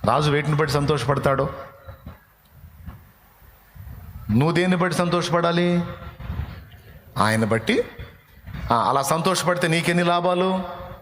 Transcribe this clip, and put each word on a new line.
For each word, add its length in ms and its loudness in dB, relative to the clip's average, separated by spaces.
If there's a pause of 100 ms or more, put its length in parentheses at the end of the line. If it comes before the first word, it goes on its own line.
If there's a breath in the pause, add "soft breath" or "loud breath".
రాజు 240 4
వేటిని 240 0
బట్టి 180 0
సంతోషపడతాడో. 760 2 (2750)
నువ్వు 200 4
దేన్ని 260 2
బట్టి 200 2
సంతోషపడాలి? 880 2 (1300)
ఆయన 280 2
బట్టి. 380 0 (880)
ఆ, 40 6
అలా 260 2
సంతోషపడితే 680 0
నీకెన్ని 360 2
లాభాలు? 760 0 (200)